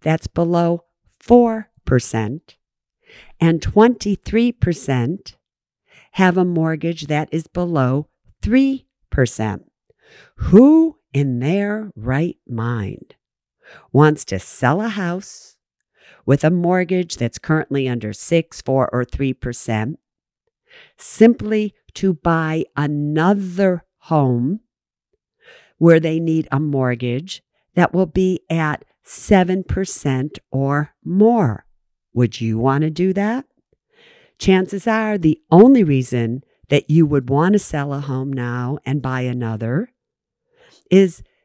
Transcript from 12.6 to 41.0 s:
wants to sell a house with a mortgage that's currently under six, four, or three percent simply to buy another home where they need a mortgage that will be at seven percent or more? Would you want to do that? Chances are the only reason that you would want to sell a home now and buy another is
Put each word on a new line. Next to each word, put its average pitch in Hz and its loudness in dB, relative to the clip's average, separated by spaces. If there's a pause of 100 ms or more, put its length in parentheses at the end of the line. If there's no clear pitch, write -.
wants 147 4
to 95 -6
sell 139 -2
a 226 -6
house 190 -10 (680)
with 139 0
a 160 2
mortgage 180 -2
that's - -6
currently 143 -2
under 107 -6
six, - -4
four, 131 0
or 123 -2
three 135 -6
percent 120 -6 (1000)
simply 214 0 (200)
to 190 0
buy 160 -2 (120)
another 170 -2 (180)
home 135 0 (1200)
where 165 6
they 160 -2
need 160 -2
a - -2
mortgage 131 -4 (320)
that 180 2
will 185 0
be 185 -2 (100)
at 160 -4 (180)
seven 185 0
percent 143 -6 (140)
or 139 -2 (100)
more? 190 2 (460)
Would 120 -2
you 110 -2
want 135 0
to 160 -2
do 180 -2
that? 214 -2 (880)
Chances 190 0
are 220 -2
the 160 0 (120)
only 233 8
reason 127 -2 (260)
that 147 0
you 160 4
would 135 -2
want 160 2
to 208 4
sell 143 -6
a 143 -6
home 139 -6
now 123 -6
and 139 -4
buy 127 -6
another 120 -4 (1000)
is 185 4 (220)